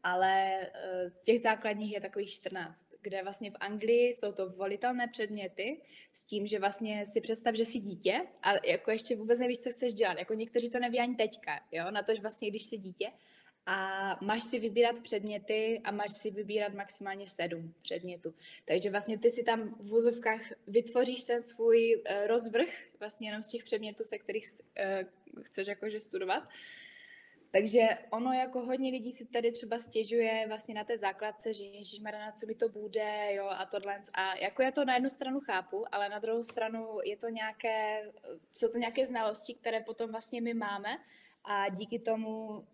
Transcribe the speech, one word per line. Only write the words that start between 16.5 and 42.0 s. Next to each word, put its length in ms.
maximálně 540
sedm 540
předmětů. 520
Takže 240
vlastně 280
ty 120
si 140
tam 360
v 100
vozovkách 520
vytvoříš 560
ten 180
svůj, 640
eh, 220
rozvrh 400
vlastně 280
jenom 140
z 60
těch 160
předmětů, 400
se 140
kterých 300
s-, 160
eh, 280
chceš 240
jakože 320
studovat. 440
Takže 300
ono 220
jako 260
hodně 320
lidí 200
si 140
tady 260
třeba 280
stěžuje 680
vlastně 280
na 80
té 140
základce, 560
že 100
„Ježišmarja, 560
na 120
co 160
mi 80
to 140
bude?“, 640
jo, 160
a 160
tohle. 360
A 240
jako 240
já 100
to 140
na 80
jednu 160
stranu 300
chápu, 460
ale 140
na 100
druhou 240
stranu 600
je 120
to 120
nějaké, 720
jsou 180
to 60
nějaké 280
znalosti, 480
které 260
potom 320
vlastně 300
my 120
máme 440
a 260
díky 300
tomu 640